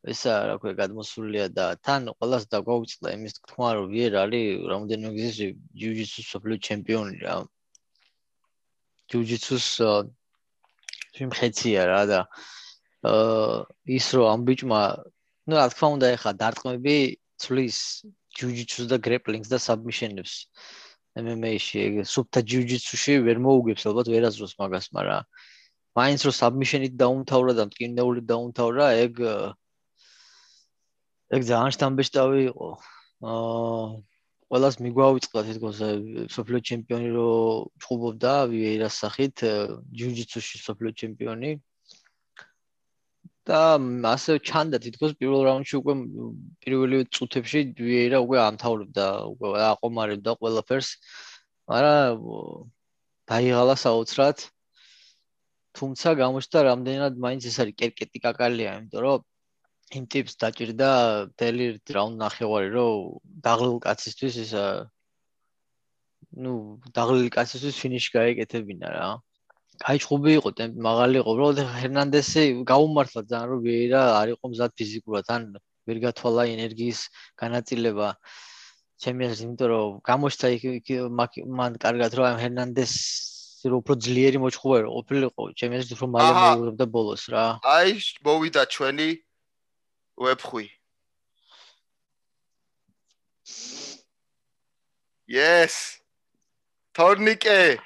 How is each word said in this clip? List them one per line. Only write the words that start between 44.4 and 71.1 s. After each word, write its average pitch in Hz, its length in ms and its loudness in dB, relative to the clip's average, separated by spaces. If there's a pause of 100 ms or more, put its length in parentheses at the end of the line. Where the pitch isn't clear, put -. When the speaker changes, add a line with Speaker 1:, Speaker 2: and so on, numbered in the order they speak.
Speaker 1:
ჩანდა 156 400 -2
თითქოს 151 340 -4
პირველ 135 300 2
რაუნდში 135 320 0
უკვე, 139 160 0 (720)
პირველივე 131 420 2
წუთებში 127 520 -4 (180)
ვიეირა 120 420 2
უკვე 127 220 2
ამთავრებდა, 107 640 0 (260)
უკვე 104 160 -8 (220)
აყომარებდა 110 640 -2
ყველაფერს, 113 560 -2 (800)
მაგრამ, 135 560 4
ო, 50 420 -12 (600)
დაიღალა 123 480 4
საოცრად. 127 600 2 (1400)
თუმცა 135 400 -2
გამოჩნდა, 131 440 2 (120)
რამდენად 131 480 -2
მაინც 123 260 -4
ეს 117 140 -6
არის 104 160 -2
კერკეტი - 480 -6
კაკალია, 117 560 0
იმიტომ 110 240 -10
რომ 135 160 2 (720)
იმ 131 180 -10
ტიპს - 320 -4
დაჭირდა 117 480 -2 (460)
მთელი 120 300 -2 (280)
რაუნდ 107 240 -2
ნახევარი, 107 560 -2
რომ 110 480 -2 (240)
დაღლილ 120 400 2
კაცისთვის 113 560 -4
ისა, 107 240 -4 (1700)
ну, 123 560 -10
დაღლილი 120 400 2
კაცისთვის 127 480 -4
ფინიში 127 380 -4
გაეკეთებინა, 113 760 -2
რა. 80 180 -6 (760)
კაი 143 160 2
ჩხუბი 143 400 2
იყო, 104 160 0
ტემპი 117 240 -8
მაღალი 117 400 4